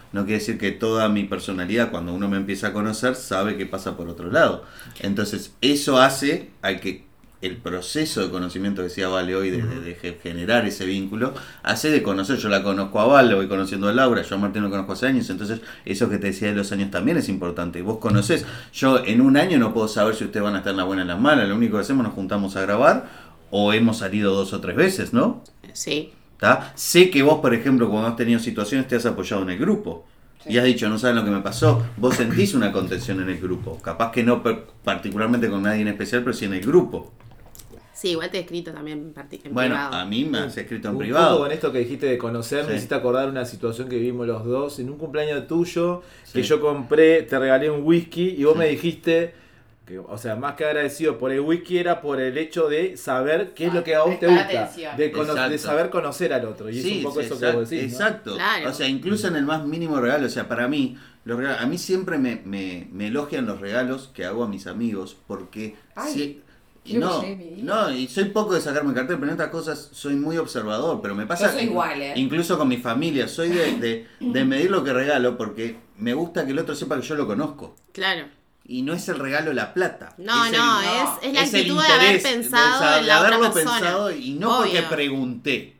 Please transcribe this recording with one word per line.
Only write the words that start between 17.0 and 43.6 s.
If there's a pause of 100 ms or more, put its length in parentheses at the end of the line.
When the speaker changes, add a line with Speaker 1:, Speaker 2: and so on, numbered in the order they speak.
Speaker 1:
es
importante.
Vos
conocés, (260)
yo
en
un
año
no
puedo
saber
si
ustedes
van
a
estar
en
la
buena
o
en
la
mala,
lo
único
que
hacemos
nos
juntamos
a
grabar (400)
o
hemos
salido
dos
o
tres
veces,
¿no? (320)
Speaker 2:
Sí. (260)
Speaker 1:
¿Tá?
Sé
que
vos,
por
ejemplo,
cuando
has
tenido
situaciones
te
has
apoyado
en
el
grupo. (360)
Speaker 3:
Sí.
Speaker 1:
Y
has
dicho,
"No
saben
lo
que
me
pasó". (100)
Vos
sentís
una
contención
en
el
grupo.
Capaz
que
no
per-, (180)
particularmente
con
nadie
en
especial,
pero
sí
en
el
grupo. (840)
Speaker 2:
Sí,
igual
te
he
escrito
también
en
parti-,
en
Speaker 1:
Bueno,
Speaker 2:
privado.
Speaker 1:
a
mí
me
has
escrito
en
Speaker 4:
Un
Speaker 1:
privado.
Speaker 4:
poco
con
esto
que
dijiste
de
conocer,
me
Speaker 1:
Sí.
Speaker 4:
hiciste
acordar
una
situación